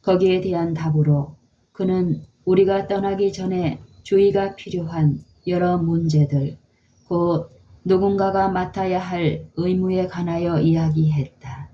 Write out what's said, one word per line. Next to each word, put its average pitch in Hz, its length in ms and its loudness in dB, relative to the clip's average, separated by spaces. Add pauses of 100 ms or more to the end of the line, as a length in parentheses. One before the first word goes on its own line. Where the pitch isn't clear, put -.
거기에 185 380 2
대한 170 340 -2
답으로 151 640 0 (340)
그는 185 540 -2 (200)
우리가 196 440 2
떠나기 196 440 -2
전에 185 480 -4 (220)
주의가 196 540 2
필요한 165 680 -2 (240)
여러 180 320 0
문제들, 151 800 0 (500)
곧 170 420 0 (360)
누군가가 190 640 2
맡아야 185 500 -4
할 180 560 -4
의무에 185 540 0
관하여 170 500 -2
이야기했다. 156 1160 0